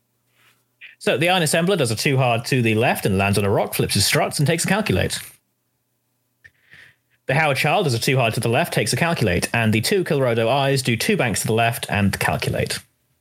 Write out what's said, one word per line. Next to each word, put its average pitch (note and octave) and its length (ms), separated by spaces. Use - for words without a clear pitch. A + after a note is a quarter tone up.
So F3 180
the D#3 120
Iron F3+ 160
Assembler F3 340
does A#2+ 140
a - 20
two C3+ 220
hard B2 300
to C3 160
the A2+ 120
left A#2+ 320
and G2+ 100
lands G2 220
on G#2 60
a G2 40
rock, D#3 260
flips - 200
his G2+ 100
struts, F3 360
and D3 80
takes E3+ 160
a - 20
calculate. F3 540
The - 80
Howard D3 240
Child E3+ 260
does C3+ 100
a A2+ 60
two C3+ 160
hard A#2 180
to A#2+ 60
the A#2 80
left, C3+ 260
takes A#2+ 180
a C3 40
calculate, C#3 580
and A2 180
the A2 80
two F#3+ 220
Kilrodo A#2+ 460
Eyes C#3 340
do B2 140
two G#3 200
banks B2 260
to - 40
the A2+ 60
left A#2 360
and G2 300
calculate. - 640